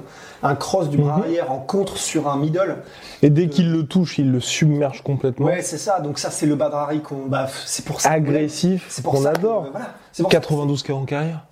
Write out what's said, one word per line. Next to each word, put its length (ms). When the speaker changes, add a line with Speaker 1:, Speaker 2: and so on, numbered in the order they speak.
Speaker 1:
un 140
cross 340
du 80
bras 200
Speaker 2:
Mhm. 60
Speaker 1:
arrière 300
en 60
contre 380
sur 300
un 100
middle. 400
Speaker 2:
Et 80
dès 160
Speaker 1:
Euh, 20
Speaker 2:
qu'il 240
le 160
touche, 320
il 100
le 120
submerge 600
complètement. 440
Speaker 1:
Ouais, 160
c'est 160
ça. 240
Donc 180
ça, 120
c'est 140
le 100
Badr 200
Hari 260
qu'on, 260
bah, 180
f-, 200
c'est 200
pour 160
ça 80
qu'on 60
Speaker 2:
Agressif, 760
Speaker 1:
c'est 120
pour 120
Speaker 2:
qu'on 100
Speaker 1:
ça 80
que, 60
Speaker 2:
adore. 340
Speaker 1:
voilà. 220
C'est 120
pour 80
ça 80
Speaker 2:
Quatre-vingt-douze 440
K 60
O 60
en 100
carrière. 460